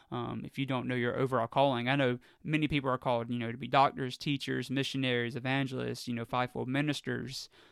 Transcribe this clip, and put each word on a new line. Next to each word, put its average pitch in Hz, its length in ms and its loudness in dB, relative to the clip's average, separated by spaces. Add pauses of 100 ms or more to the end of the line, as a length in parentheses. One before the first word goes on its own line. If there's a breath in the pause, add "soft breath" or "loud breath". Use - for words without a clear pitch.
(120)
Um, 120 340 -6
if - 140 -8
you 135 80 -2
don't 123 200 -2
know 123 80 -2
your 120 220 0
overall 127 300 2
calling, 127 420 2
I 139 60 4
know 123 240 4 (240 soft breath)
many 151 240 2
people 135 240 0
are 127 80 2
called, 120 320 0
you 120 80 0
know, 117 120 -4
to 120 60 -8
be 123 100 -8
doctors, 135 500 2
teachers, 131 520 -2
missionaries, 131 680 0
evangelists, 127 720 -2
you 123 60 -2
know, 117 120 -4
fivefold 123 440 -2
ministers. 131 800 -2 (220 loud breath)